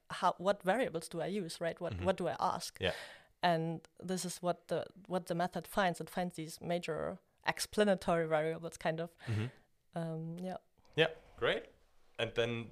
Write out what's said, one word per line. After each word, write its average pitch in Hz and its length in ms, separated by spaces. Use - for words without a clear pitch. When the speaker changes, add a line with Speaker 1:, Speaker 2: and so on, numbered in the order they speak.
Speaker 1:
how, - 260
what 196 260
variables 180 460
do 170 100
I 156 60
use, 175 340
right? 165 220
What, 170 140
Speaker 2:
Mm-hmm. 175 100
Speaker 1:
what 185 120
do 180 120
I - 100
ask? - 400
Speaker 2:
Yeah. 92 140
Speaker 1:
And 165 380
this 180 220
is 180 180
what 175 280
the, 165 160
what 180 180
the 170 100
method 170 320
finds. 185 320
It 160 100
finds 180 260
these 160 260
major 170 560
explanatory 180 800
variables, 160 500
kind 160 240
of. 170 80
Speaker 2:
Mm-hmm. 107 180
Speaker 1:
Um, 165 440
yeah. 180 180
Speaker 2:
Yeah, 160 120
great. 175 260
And 117 160
then, 117 360